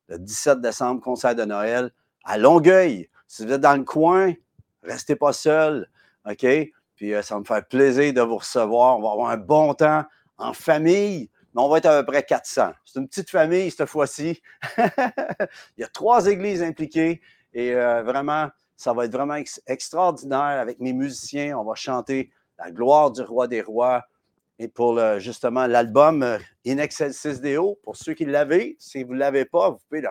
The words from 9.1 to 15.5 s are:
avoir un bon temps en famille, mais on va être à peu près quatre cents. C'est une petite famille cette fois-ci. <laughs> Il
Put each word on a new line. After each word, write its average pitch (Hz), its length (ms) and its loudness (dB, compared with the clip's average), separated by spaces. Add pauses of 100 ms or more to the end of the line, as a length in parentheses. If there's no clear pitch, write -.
avoir 117 180 -4
un 117 80 -2
bon 139 360 2
temps 151 300 2 (340)
en 117 160 -8
famille, 165 760 0 (240)
mais 120 80 -2
on 139 80 2
va 156 80 4
être 160 80 2
à 147 180 6
peu 135 80 -6
près 139 120 0
quatre - 240 -2
cents. 101 260 -2 (100)
C'est - 160 -12
une 135 80 -8
petite - 220 -10
famille 175 400 2
cette 151 180 -4
fois-ci. 151 540 -4 (200)
<laughs> - 160 -12
Il - 1040 -4